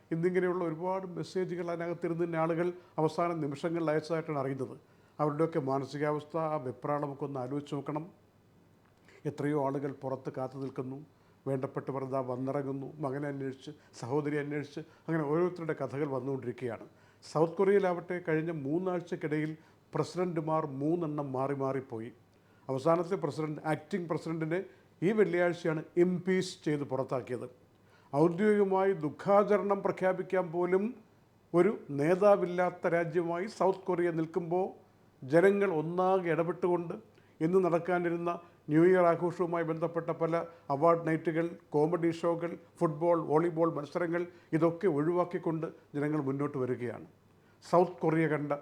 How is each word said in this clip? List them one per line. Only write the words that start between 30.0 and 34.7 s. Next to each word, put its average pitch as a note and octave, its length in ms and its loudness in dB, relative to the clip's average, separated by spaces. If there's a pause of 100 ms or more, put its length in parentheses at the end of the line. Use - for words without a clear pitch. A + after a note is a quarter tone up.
പോലും F3+ 320 2 (720)
ഒരു F3+ 180 6 (180)
നേതാവില്ലാത്ത F3+ 960 4
രാജ്യമായി E3+ 600 0
സൗത്ത് F#3+ 420 0
കൊറിയ F3 220 2
നിൽക്കുമ്പോൾ E3 560 -2 (680)